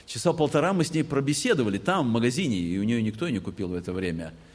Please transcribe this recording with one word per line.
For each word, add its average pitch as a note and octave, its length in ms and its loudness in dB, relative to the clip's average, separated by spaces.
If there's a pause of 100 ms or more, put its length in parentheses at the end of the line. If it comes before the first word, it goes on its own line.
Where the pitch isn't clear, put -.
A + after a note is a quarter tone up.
Часа D#3+ 280 0
полтора D#3 400 2
мы F3 100 2
с D#3 100 -4
ней D#3+ 100 2
пробеседовали C#3 720 0
там, E3+ 320 0
в - 20 2
магазине, A#2+ 460 2
и F2 200 0
у G2+ 60 0
нее A#2 180 2
никто A2 280 -2
не A2 100 0
купил F2+ 300 -6
в F2+ 40 -4
это F2+ 200 -4
время. E2 400 -4 (220)